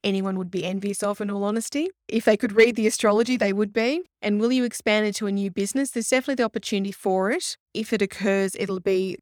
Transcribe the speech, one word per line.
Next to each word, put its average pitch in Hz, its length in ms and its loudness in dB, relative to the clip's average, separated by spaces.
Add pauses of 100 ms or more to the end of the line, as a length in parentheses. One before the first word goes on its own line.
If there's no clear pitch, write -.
anyone 196 360 0
would 185 120 -6
be 180 140 -4
envious 196 400 -4
of, 202 160 -2
in 208 100 -4
all 202 140 -2
honesty. 226 440 -2 (200)
If 226 160 -2
they 214 120 6
could 214 200 -2
read 226 180 8
the 214 140 2
astrology, 226 480 2
they 202 160 2
would 202 200 0
be. 262 300 0 (180)
And 208 200 2
will 233 100 2
you 254 140 4
expand 214 420 0
into 208 220 -2
a 196 40 -2
new 196 200 -2
business? 208 400 -2
There's 226 160 -4
definitely 262 260 -4
the 247 80 0
opportunity 202 480 -4
for 190 400 -2
it. 339 260 -4 (160)
If - 200 -6
it 208 100 0
occurs, 196 560 0
it'll 196 220 -4
be 190 420 0